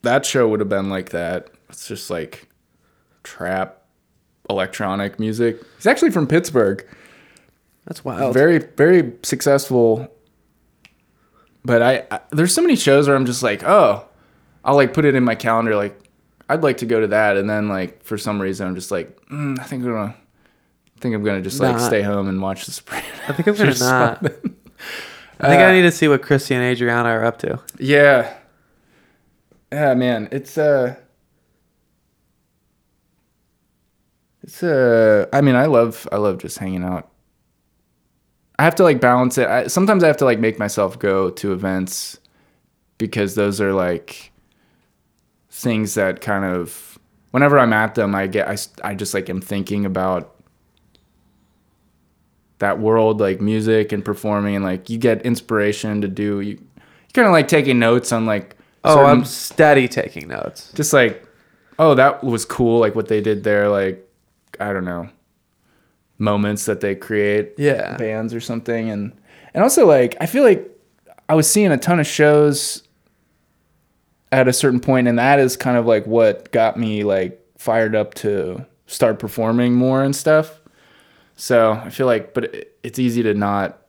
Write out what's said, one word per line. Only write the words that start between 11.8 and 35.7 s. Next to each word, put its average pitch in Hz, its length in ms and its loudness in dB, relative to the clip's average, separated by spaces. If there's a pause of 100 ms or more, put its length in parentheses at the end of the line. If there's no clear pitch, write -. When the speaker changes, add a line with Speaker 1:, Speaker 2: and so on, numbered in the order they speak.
Speaker 1:
I, 127 280 2
I, - 100 -8 (100)
there's 160 240 0
so 330 80 0
many 330 140 2
shows 143 320 4
where 139 80 4
I'm 131 100 0
just 123 160 -6
like, 104 220 -2
"Oh," 147 400 2 (600)
I'll, 139 120 2
like, 131 180 2
put 151 100 0
it 139 100 4
in 127 100 2
my 117 100 0
calendar, 113 420 0
like, 101 220 -4 (500)
"I'd 160 140 -2
like 131 160 0
to 120 80 -8
go 113 140 0
to 107 80 0
that." 104 280 2
And 101 140 -2
then, 107 180 -4
like, 92 340 -8
for 107 140 -8
some 104 240 -6
reason, 95 280 -6
I'm 92 60 -6
just 90 160 -12
like, 90 220 -6 (160)
Mm, 139 300 -8
I 127 60 -12
think 127 200 -10
I'm 123 60 -4
gonna, 107 240 -6 (840)
I - 40 -20
think 120 160 -4
I'm 104 80 -6
gonna 98 180 -2
just, 95 180 -8
like, 120 160 0
Speaker 2:
Not. 117 100 -2
Speaker 1:
stay 110 160 0
home 101 260 -2
and 95 120 -4
watch 95 260 -8
The - 60 -16
Sopranos - 320 -14 (240)
Speaker 2:
I 147 40 -6
think 170 160 -2
I'm 208 80 0
gonna 208 140 2
Speaker 1:
<laughs> - 0 -
or 123 80 -2
Speaker 2:
not. 123 440 2
Speaker 1:
something. - 320 -6 (840)
Speaker 2:
I 139 80 2
think 143 120 6
I 190 60 4
Speaker 1:
Uh, 185 60 6
Speaker 2:
need 185 100 6
to 175 100 6
see 165 140 0
what 139 160 4
Christy 139 320 0
and 123 80 0
Adriana 120 460 0
are 113 160 0
up 117 160 -2
to. - 180 -6 (200)
Speaker 1:
Yeah. 139 540 4 (1400)
Yeah, 139 220 2
man. 123 360 -2
It's, 135 260 -10
uh, 139 380 2 (3500)
it's, - 200 -14
uh, 117 720 4
I 139 80 2
mean, 135 160 4
I 135 100 4
love, 117 460 0